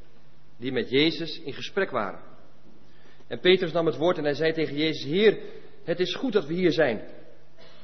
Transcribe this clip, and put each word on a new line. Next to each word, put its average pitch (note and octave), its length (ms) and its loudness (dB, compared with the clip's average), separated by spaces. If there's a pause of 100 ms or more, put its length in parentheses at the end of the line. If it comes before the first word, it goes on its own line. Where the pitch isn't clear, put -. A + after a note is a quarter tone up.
(580)
die B2+ 140 -4
met A#2+ 180 0
Jezus D#3 500 2
in C3 140 -8
gesprek F#3+ 360 -2
waren. G2 300 -2 (1080)
En A#2+ 120 -6
Petrus F3+ 320 6
nam E3 140 2
het D3+ 120 2
woord E3+ 200 4
en D3+ 60 -2
hij D3 100 2
zei D#3+ 200 2
tegen C#3+ 220 0
Jezus: D3+ 280 0
"Heer, F#3+ 360 6 (440)
het E3 160 -2
is F3+ 160 0
goed B3 180 -2
dat F3 120 2
we D#3 80 -4
hier F3+ 180 4
zijn. C3 300 4 (840)